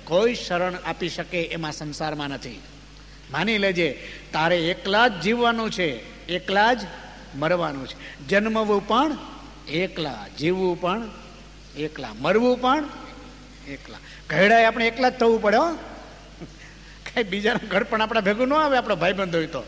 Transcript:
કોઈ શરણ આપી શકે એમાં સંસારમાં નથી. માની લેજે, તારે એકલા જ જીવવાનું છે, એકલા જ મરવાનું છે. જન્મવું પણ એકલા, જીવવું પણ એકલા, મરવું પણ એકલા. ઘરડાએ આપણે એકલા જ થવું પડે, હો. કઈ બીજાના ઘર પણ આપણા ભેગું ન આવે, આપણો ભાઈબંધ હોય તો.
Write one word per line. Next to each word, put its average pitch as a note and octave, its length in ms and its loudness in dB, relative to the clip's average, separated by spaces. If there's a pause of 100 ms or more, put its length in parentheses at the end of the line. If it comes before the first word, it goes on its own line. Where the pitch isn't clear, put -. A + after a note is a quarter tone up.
કોઈ G#3+ 320 2
શરણ F3+ 400 -2 (100)
આપી E3 240 -4
શકે F3 320 -6
એમાં D#3+ 300 -4
સંસારમાં D3+ 580 -6
નથી. B2+ 320 -10 (680)
માની G3 260 0
લેજે, F3+ 500 0 (260)
તારે E3+ 240 4
એકલા G3 500 2
જ F#3 140 -2
જીવવાનું A3+ 500 2
છે, E3+ 200 -2 (360)
એકલા G3 460 2
જ A#3 60 0 (560)
મરવાનું D3+ 520 0
છે. - 400 -16
જન્મવું G#3 600 2
પણ C4 300 2 (520)
એકલા, D3+ 580 -4 (120)
જીવવું F3 420 0
પણ G#3+ 280 -2 (680)
એકલા, C#3+ 320 -8 (100)
મરવું A#3 420 4
પણ C#4+ 280 2 (800)
એકલા. C3 300 -14 (320)
ઘરડાએ G#3 360 8
આપણે A3+ 220 2
એકલા B3+ 220 2
જ B3+ 40 -2
થવું A#3 280 4
પડે, G#3 160 4
હો. D#4+ 200 2 (1400)
કઈ B3 80 2
બીજાના G3+ 440 0
ઘર G3 160 2
પણ G#3+ 180 0
આપણા A3+ 180 2
ભેગું G#3 280 2
ન C#4 60 2
આવે, D4 240 4
આપણો A3 180 0
ભાઈબંધ F3+ 400 0
હોય D#3+ 120 0
તો. C3 200 -8